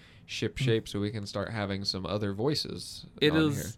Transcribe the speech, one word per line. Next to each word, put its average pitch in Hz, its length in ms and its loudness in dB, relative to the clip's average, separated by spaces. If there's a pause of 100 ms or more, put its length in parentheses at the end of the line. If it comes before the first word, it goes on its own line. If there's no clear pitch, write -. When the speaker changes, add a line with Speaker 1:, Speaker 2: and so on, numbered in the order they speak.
(260)
Speaker 1:
ship - 300 -2
Speaker 2:
Mm. - 80 -2
Speaker 1:
shape 113 240 4
so 101 140 -2
we 104 100 0
can 107 140 -4
start 101 260 -4
having 98 320 -2
some 95 220 -2
other 101 260 0
voices - 720 -2 (140)
Speaker 2:
It 151 140 6
Speaker 1:
on 156 160 6
Speaker 2:
is, - 280 -2